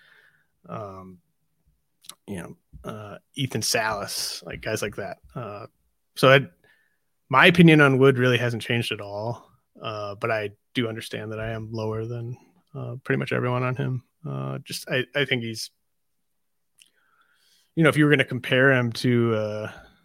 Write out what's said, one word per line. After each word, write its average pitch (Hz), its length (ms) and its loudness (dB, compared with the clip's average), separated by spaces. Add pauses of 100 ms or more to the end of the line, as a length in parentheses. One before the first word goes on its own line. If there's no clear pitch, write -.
(680)
um, 95 500 -16 (1080)
you 101 120 -12
know, - 180 -14 (260)
uh, 107 360 -14 (180)
Ethan 123 260 -4
Salas, 110 800 -4
like, 123 160 -14
guys 110 220 -6
like 104 140 -8
that. 95 220 -12 (180)
Uh, 107 300 -12 (500)
so 131 160 6
I, 139 160 6 (800)
my 135 180 8
opinion 170 340 10
on 135 180 6
Wood 131 200 6
really 123 200 2
hasn't 120 240 -2
changed 117 280 -2
at 104 100 -8
all. 104 480 -10 (320)
Uh, 104 360 -10
but 113 160 -4
I 107 180 -4 (240)
do 120 140 -2
understand 110 420 -10
that 107 80 -10
I 110 140 -6
am 110 180 -10
lower 110 340 -6
than, 120 320 -10 (380)
uh, 123 300 -10
pretty 135 140 0
much 135 140 -6
everyone 123 300 -2
on 127 140 -4
him. 131 260 -4 (260)
Uh, 135 360 -8
just, - 260 -12
I, 127 140 -2 (100)
I 143 100 0
think 123 180 -2
he's, 113 280 -10 (2000)
you 165 80 4
know, 147 40 6
if 131 80 4
you 151 80 4
were 147 60 4
gonna 135 140 4
compare 131 480 2
him 120 200 2
to, 117 420 2
uh, 107 380 -6 (320)